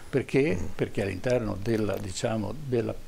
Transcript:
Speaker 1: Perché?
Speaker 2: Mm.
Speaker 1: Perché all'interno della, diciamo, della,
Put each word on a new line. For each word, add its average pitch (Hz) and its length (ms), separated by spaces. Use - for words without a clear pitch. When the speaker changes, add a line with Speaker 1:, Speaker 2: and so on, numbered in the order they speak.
Speaker 1:
Perché? 139 500
Speaker 2:
Mm. 87 60
Speaker 1:
Perché - 280
all'interno 104 580
della, 107 360
diciamo, 104 560
della, 113 280